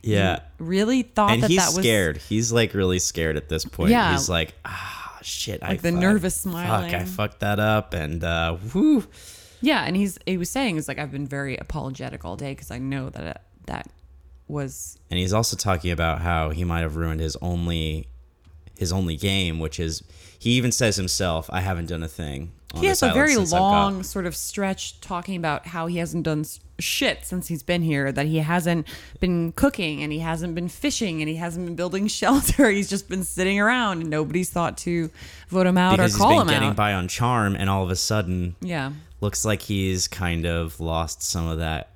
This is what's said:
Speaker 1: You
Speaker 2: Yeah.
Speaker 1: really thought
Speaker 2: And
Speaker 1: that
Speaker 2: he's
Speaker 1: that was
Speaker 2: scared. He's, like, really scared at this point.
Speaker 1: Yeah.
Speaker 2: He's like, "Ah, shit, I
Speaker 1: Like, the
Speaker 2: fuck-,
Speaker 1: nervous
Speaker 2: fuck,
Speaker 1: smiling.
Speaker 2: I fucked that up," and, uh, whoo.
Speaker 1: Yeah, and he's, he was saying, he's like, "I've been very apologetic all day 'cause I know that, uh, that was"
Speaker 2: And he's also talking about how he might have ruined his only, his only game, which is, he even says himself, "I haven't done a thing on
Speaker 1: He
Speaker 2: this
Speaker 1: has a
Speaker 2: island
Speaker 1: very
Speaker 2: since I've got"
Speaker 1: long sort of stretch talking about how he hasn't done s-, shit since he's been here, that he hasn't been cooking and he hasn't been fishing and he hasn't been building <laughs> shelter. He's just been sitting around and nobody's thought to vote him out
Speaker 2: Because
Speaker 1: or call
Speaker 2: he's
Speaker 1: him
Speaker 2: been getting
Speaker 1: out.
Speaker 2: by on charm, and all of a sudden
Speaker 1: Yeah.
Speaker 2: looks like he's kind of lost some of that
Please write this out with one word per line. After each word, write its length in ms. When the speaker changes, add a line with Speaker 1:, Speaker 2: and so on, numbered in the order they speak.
Speaker 1:
You 120
Speaker 2:
Yeah. 240
Speaker 1:
really 460
thought 280
Speaker 2:
And 120
Speaker 1:
that 80
Speaker 2:
he's 80
Speaker 1:
that 160
was 100
Speaker 2:
scared. 320
He's, 340
like, 220
really 240
scared 400
at 120
this 160
point. 260
Speaker 1:
Yeah. 220
Speaker 2:
He's 160
like, 260
"Ah, 560
shit, 400
I 80
Speaker 1:
Like, 140
the 80
Speaker 2:
fuck-, 100
Speaker 1:
nervous 420
Speaker 2:
fuck, 100
Speaker 1:
smiling. 420
Speaker 2:
I 100
fucked 360
that 180
up," 340
and, 300
uh, 340
whoo. 320
Speaker 1:
Yeah, 240
and 100
he's, 300
he 120
was 120
saying, 240
he's 140
like, 100
"I've 140
been 160
very 300
apologetic 680
all 100
day 200
'cause 160
I 80
know 320
that, 260
uh, 20
that 240
was" 500
Speaker 2:
And 80
he's 140
also 220
talking 360
about 300
how 280
he 140
might 160
have 160
ruined 240
his 200
only, 680
his 120
only 260
game, 420
which 200
is, 220
he 140
even 180
says 240
himself, 580
"I 80
haven't 280
done 120
a 60
thing 440
on 80
Speaker 1:
He 60
Speaker 2:
this 140
Speaker 1:
has 20
a 80
Speaker 2:
island 80
Speaker 1:
very 160
Speaker 2:
since 180
I've 60
got" 100
Speaker 1:
long 340
sort 220
of 100
stretch 640
talking 360
about 320
how 180
he 120
hasn't 260
done 180
s-, 180
shit 480
since 220
he's 120
been 220
here, 280
that 140
he 120
hasn't 500
been 320
cooking 500
and 100
he 80
hasn't 360
been 140
fishing 520
and 80
he 60
hasn't 300
been 100
building 320
<laughs> 120
shelter. 520
He's 180
just 180
been 160
sitting 360
around 420
and 80
nobody's 400
thought 300
to 320
vote 180
him 100
out 200
Speaker 2:
Because 180
Speaker 1:
or 20
call 140
Speaker 2:
he's 100
Speaker 1:
him 60
Speaker 2:
been 80
getting 140
Speaker 1:
out. 60
Speaker 2:
by 180
on 140
charm, 480
and 140
all 140
of 80
a 40
sudden 640
Speaker 1:
Yeah. 320
Speaker 2:
looks 240
like 160
he's 460
kind 400
of 320
lost 420
some 260
of 120
that 360